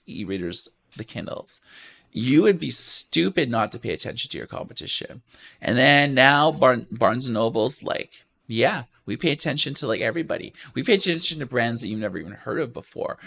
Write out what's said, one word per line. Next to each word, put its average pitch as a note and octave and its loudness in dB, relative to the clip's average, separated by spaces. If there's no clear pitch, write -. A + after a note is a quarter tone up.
e-readers, F#2 -4
the A2+ -12
Kindles. - -10
You C3 4
would G3+ 4
be D3 -6
stupid - 2
not A2+ 0
to - -12
pay G2+ -6
attention - -6
to - -10
your A1+ -12
competition. - -10
And A#2+ 0
then C#3+ 6
now C#3+ 6
Barn-, B2+ 2
Barnes A#2 0
and A#2+ -4
Noble's A2 0
like, - -6
"Yeah, B2 0
we G#2 -4
pay E3 0
attention C#3+ -2
to, D3 -4
like, A2 -2
everybody. - -4
We B2+ -4
pay A3+ 4
attention E3+ 0
to C#3 -6
brands A#2 0
that A2 -4
you've G#2+ -6
never F#2+ -4
even D#2+ -10
heard A2 -6
of B2 -6
before. - -8